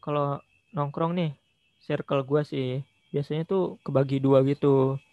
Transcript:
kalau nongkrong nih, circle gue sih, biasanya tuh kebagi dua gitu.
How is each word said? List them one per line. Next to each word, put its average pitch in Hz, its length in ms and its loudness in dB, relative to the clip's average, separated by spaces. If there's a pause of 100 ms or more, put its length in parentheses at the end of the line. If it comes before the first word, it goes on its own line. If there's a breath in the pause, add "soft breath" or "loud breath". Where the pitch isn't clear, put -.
kalau 143 400 -4 (320)
nongkrong 160 420 -2
nih, 165 220 -4 (480)
circle 143 400 -2
gue 147 180 0
sih, 135 400 -4 (300)
biasanya 151 320 -4
tuh 185 400 -2
kebagi 139 320 0
dua 135 320 4
gitu. 135 480 2 (160)